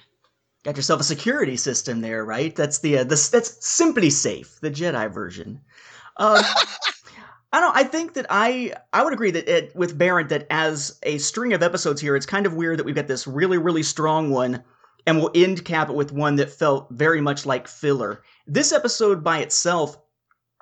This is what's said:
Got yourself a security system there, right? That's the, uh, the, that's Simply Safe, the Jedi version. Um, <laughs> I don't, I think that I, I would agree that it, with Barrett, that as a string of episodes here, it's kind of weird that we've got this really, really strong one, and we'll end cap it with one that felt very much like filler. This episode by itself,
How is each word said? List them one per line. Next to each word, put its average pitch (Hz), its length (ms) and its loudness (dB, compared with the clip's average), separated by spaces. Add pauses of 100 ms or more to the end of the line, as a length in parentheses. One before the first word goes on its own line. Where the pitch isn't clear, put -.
(640)
Got 143 120 -6
yourself 143 240 0
a 139 40 -2
security 165 520 -2
system 120 460 -4
there, 113 220 -6
right? 131 300 -4
That's 143 240 -2
the, 143 200 2
uh, 131 60 2
the, 139 280 2
that's - 340 0
Simply 247 440 4
Safe, 98 500 -4
the 156 100 -4
Jedi 139 420 -4
version. 92 480 -10 (580)
Um, 214 220 6 (560)
<laughs> - 560 -16
I 302 80 4
don't, 339 160 4
I 269 80 4
think 330 300 -4
that 262 160 -6
I, 240 420 0 (200)
I 220 100 4
would 302 100 2
agree 208 200 0
that 165 160 -4
it, 160 260 0
with 170 240 -2
Barrett, 175 300 2
that 147 220 -2
as 156 520 -2
a 151 160 -2
string 226 340 -2
of 170 120 2
episodes 175 360 0
here, 147 140 0
it's 139 120 -2
kind 196 200 -2
of 170 80 0
weird 165 240 -2
that 156 80 -4
we've 139 80 -4
got 143 140 -4
this 131 180 -4
really, 175 320 0
really 160 240 0
strong 156 480 0
one, 127 320 0 (420)
and 160 140 4
we'll 160 160 0
end 175 300 4
cap 156 260 -2
it 135 60 -4
with 143 160 -2
one 147 240 0
that 139 120 2
felt 139 420 0
very 151 300 2
much 143 240 -2
like 131 220 -2
filler. 120 560 -2 (240)
This 254 260 2
episode 214 520 2
by 165 140 2
itself, 156 600 -2 (640)